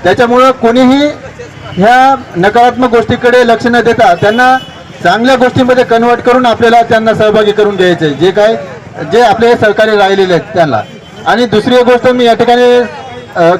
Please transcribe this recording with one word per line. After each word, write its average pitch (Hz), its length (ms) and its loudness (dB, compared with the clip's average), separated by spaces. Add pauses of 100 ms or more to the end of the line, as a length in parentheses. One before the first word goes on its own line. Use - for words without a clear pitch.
त्याच्यामुळं 240 480 2
कोणीही 254 580 0 (640)
ह्या 262 480 2 (160)
नकारात्मक 233 520 0
गोष्टीकडे 240 580 0
लक्ष 226 180 0
न 240 160 0
देता 226 340 2
त्यांना 240 420 0 (460)
चांगल्या 226 320 0
गोष्टींमध्ये 247 480 0
कन्व्हर्ट 233 360 0
करून 247 260 0
आपल्याला 233 360 2
त्यांना 226 320 0
सहभागी 214 380 0
करून 208 240 0
घ्यायचं 180 300 0
आहे, 147 80 -2
जे 156 180 0
काय, 214 240 0 (560)
जे 220 100 2
आपले 233 340 2
सहकारी 214 420 0
राहिलेले 196 360 0
आहेत - 220 -4
त्यांना. 151 220 0 (500)
आणि 247 180 0
दुसरी 214 300 0
एक 247 60 4
गोष्ट 240 260 2
मी 247 180 0
या 233 80 4
ठिकाणी, 247 480 2 (540)
अ, 175 240 2